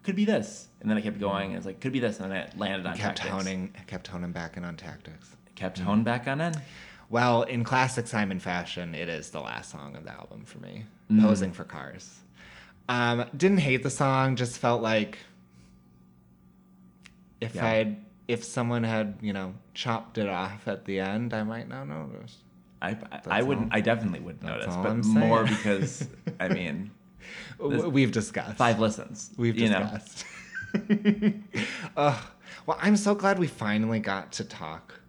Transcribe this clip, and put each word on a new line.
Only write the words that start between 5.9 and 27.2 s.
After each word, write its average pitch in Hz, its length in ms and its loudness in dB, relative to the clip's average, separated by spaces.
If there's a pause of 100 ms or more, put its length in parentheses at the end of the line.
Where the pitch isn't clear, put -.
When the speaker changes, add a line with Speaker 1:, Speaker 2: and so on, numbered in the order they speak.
Speaker 1:
back 120 240 -2
on 139 120 -2
in. 165 140 -2 (560)
Speaker 2:
Well, 120 320 4
in 120 220 -2
classic 127 420 2
Simon 98 320 0
fashion, 87 560 -4
it 85 140 -6
is 76 220 -8
the 78 100 -8
last 57 320 -10
song 71 240 -14
of 78 80 -16
the - 80 -14
album - 320 -16
for - 160 -20
me. 104 240 -12 (260)
Speaker 1:
Mm. 107 120 10
Speaker 2:
Posing 98 300 4
for 87 120 -10
Cars. 73 560 -14 (680)
Um, 120 360 2 (120)
didn't 190 220 6
hate 131 240 4
the 135 80 0
song, 135 460 4
just 120 220 -2
felt 120 220 4
like 110 380 2 (2250)
if 113 140 -6
Speaker 1:
Yeah. 117 120 0
Speaker 2:
I'd, 110 300 2 (320)
if 117 160 0
someone 120 400 0
had, 110 360 0
you 107 120 -2
know, 95 220 -6 (200)
chopped 113 440 -4
it 101 100 0
off 98 400 -4
at 98 160 -6
the 98 160 -2
end, 110 340 -2
I 110 80 -2
might 113 260 -6
not 120 200 -10
notice. 73 480 -10 (440)
Speaker 1:
I, 90 100 -2
I, 113 60 -4 (140)
Speaker 2:
That's - 180 -12
Speaker 1:
I 104 140 2
wouldn't, 131 300 0
Speaker 2:
all. 107 60 4
Speaker 1:
I - 20 4
definitely 107 400 2
wouldn't 87 220 -12
Speaker 2:
That's 55 240 -4
Speaker 1:
notice, 87 80 -2
Speaker 2:
all 90 80 -2
Speaker 1:
but 107 80 0
Speaker 2:
I'm 117 160 2
Speaker 1:
more 110 400 6
Speaker 2:
saying. 107 120 4
Speaker 1:
because, 104 500 0 (160)
Speaker 2:
<laughs> - 160 -6
Speaker 1:
I 92 80 0
mean, 90 420 -2 (680)